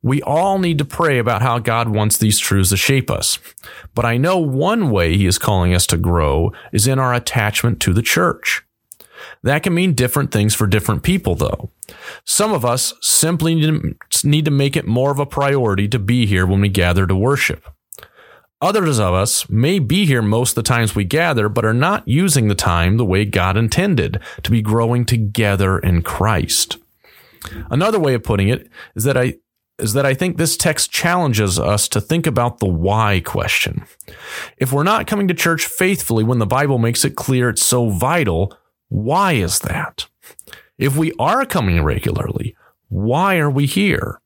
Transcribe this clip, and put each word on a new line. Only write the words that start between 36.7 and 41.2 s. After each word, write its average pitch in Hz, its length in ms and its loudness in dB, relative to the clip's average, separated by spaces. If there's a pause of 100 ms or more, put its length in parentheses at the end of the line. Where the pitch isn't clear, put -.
makes 117 260 0
it 139 120 -2
clear 123 340 0
it's - 140 -2
so 120 260 2
vital, 101 640 0 (320)
why 160 440 0
is 92 280 0
that? - 460 -8 (720)
If 135 180 0
we 160 220 0
are 220 260 0